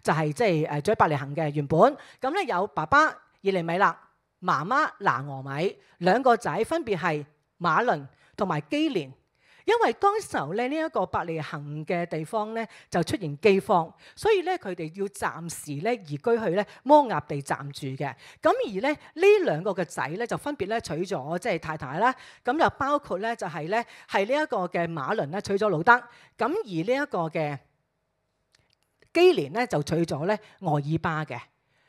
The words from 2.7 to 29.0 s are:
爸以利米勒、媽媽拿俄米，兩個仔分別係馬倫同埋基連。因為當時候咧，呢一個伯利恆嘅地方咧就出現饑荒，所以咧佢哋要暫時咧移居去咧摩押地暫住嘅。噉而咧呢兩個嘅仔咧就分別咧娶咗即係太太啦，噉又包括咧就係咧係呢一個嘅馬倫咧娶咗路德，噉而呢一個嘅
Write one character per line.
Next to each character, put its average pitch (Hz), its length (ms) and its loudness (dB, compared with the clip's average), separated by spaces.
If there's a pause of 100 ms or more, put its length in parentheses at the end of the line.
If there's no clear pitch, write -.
爸 302 280 4 (280)
以 196 80 0
利 185 120 0
米 165 140 -4
勒、 185 180 4 (460)
媽 156 240 0
媽 269 260 0 (100)
拿 139 220 0
俄 135 200 -10
米， 143 360 -4 (200)
兩 185 240 4
個 240 140 6
仔 190 280 -2
分 320 200 -4
別 214 140 -2
係 151 260 -2 (360)
馬 170 240 2
倫 160 220 0 (300)
同 190 120 -2
埋 151 140 -2
基 302 260 0
連。 156 240 -4 (520)
因 403 80 2 (120)
為 247 80 4
當 403 280 0
時 - 160 -6
候 160 180 -4
咧， 240 120 -2
呢 269 100 -4
一 320 120 -2
個 214 180 -2
伯 208 160 -4
利 160 180 -6
恆 147 460 -8
嘅 175 200 -2
地 160 180 -6
方 214 280 -4
咧 226 160 -6 (220)
就 180 140 0
出 - 120 -4
現 151 220 -6
饑 196 260 6
荒， 175 300 2 (220)
所 - 160 2
以 370 100 4
咧 359 160 -2
佢 190 160 -8
哋 160 160 -8 (100)
要 196 60 -4
暫 170 420 -6
時 147 340 -8
咧 226 120 0
移 160 220 -8
居 - 20 -6
去 226 300 0
咧 196 180 0 (160)
摩 285 240 6
押 180 140 -2
地 143 200 -8
暫 151 180 -4 (120)
住 139 160 -12 (100)
嘅。 139 160 -6 (300)
噉 311 80 4
而 359 300 -2
咧 262 100 0
呢 370 540 4
兩 165 180 0
個 202 80 -2
嘅 180 140 -2
仔 120 240 -6
咧 202 180 -6
就 202 100 -4
分 294 200 -6
別 190 100 -4
咧 226 140 -2
娶 170 140 -8
咗 170 440 -4
即 208 120 -6
係 170 100 0
太 156 180 -6
太 143 220 -6
啦， 247 120 4 (320)
噉 262 140 0
又 311 120 6
包 285 280 0
括 196 200 -6
咧 226 180 -4
就 208 100 -8
係 160 220 -8
咧 226 180 -2 (240)
係 202 160 2
呢 285 160 2
一 311 40 -2
個 247 100 -4 (100)
嘅 170 260 -2
馬 151 220 -2
倫 165 160 -4
咧 190 100 -6
娶 202 120 -4
咗 202 160 2
路 165 120 0
德， 233 120 8 (440)
噉 226 120 0
而 - 0 -
呢 254 560 -2
一 - 20 -10
個 220 120 -4 (100)
嘅 151 280 -4 (1600)